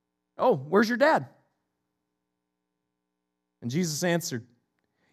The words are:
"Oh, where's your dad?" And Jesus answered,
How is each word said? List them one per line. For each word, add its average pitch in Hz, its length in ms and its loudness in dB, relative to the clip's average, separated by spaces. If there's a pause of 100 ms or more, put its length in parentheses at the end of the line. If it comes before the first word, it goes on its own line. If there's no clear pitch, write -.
(380)
"Oh, 226 180 2
where's 160 320 2
your 240 80 -2
dad?" 247 320 2 (2250)
And 120 100 -8
Jesus 156 320 -4
answered, 170 440 -2 (680)